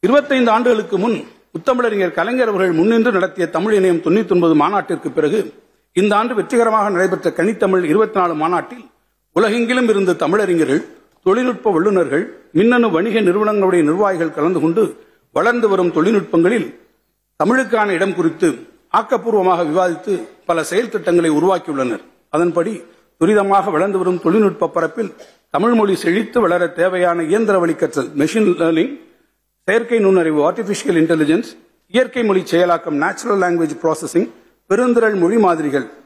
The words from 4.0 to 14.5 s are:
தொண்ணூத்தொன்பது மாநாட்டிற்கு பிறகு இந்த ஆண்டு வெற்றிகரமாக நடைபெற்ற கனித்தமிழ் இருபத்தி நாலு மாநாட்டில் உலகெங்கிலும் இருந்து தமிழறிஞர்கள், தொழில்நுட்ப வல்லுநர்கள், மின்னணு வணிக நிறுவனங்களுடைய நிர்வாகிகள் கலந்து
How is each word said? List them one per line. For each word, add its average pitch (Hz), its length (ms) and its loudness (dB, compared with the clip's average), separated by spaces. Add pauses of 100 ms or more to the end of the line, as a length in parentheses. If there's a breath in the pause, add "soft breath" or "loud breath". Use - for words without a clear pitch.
தொண்ணூத்தொன்பது 175 500 2
மாநாட்டிற்கு 165 560 -2
பிறகு 156 300 0 (560)
இந்த 202 200 2
ஆண்டு 233 180 0
வெற்றிகரமாக 220 600 0
நடைபெற்ற 180 340 0 (100)
கனித்தமிழ் 190 540 0
இருபத்தி 214 280 0
நாலு 170 140 0
மாநாட்டில் 156 500 -4 (520)
உலகெங்கிலும் 233 560 0
இருந்து 196 200 2 (100)
தமிழறிஞர்கள், 165 600 0 (440)
தொழில்நுட்ப 233 480 0
வல்லுநர்கள், 170 500 0 (280)
மின்னணு 233 380 2
வணிக 202 300 0
நிறுவனங்களுடைய 190 680 2
நிர்வாகிகள் 170 480 -2
கலந்து 160 240 0